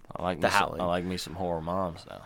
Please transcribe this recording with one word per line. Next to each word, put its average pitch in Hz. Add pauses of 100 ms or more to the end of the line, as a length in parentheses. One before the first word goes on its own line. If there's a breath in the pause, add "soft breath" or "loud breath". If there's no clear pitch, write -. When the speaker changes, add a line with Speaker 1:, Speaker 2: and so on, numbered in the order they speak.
(160)
Speaker 1:
I -
like 90
Speaker 2:
The 113
Speaker 1:
me 92
some, 98
Speaker 2:
Howling. 76
Speaker 1:
I 90
like 87
me 90
some -
horror 87
moms 87
now. 50